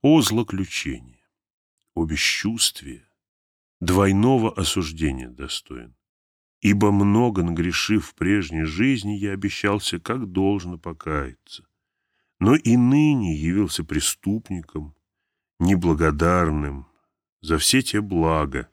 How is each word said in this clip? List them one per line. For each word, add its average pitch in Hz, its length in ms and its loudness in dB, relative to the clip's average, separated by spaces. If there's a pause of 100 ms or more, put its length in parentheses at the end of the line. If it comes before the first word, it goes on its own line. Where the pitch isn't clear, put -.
О 151 220 6
злоключение, 92 1000 -4 (720)
о 82 100 0
бесчувствие, 78 1000 -4 (760)
двойного 98 720 4
осуждения 78 760 -4
достоин, 62 680 -14 (680)
ибо 101 300 4
много 101 520 4
нагрешив 85 640 -2
в - 80 -20
прежней 85 500 -2
жизни, 104 480 -2
я 101 200 -4
обещался 98 680 -4
как 110 320 -6
должно 92 460 0
покаяться. 76 920 -10 (720)
Но 113 160 4
и 120 200 4
ныне 127 600 4
явился 85 480 -2
преступником, 78 1120 -6 (640)
неблагодарным 80 1300 0 (520)
за 80 180 -2
все 127 240 2
те 107 180 -4
блага 80 720 -2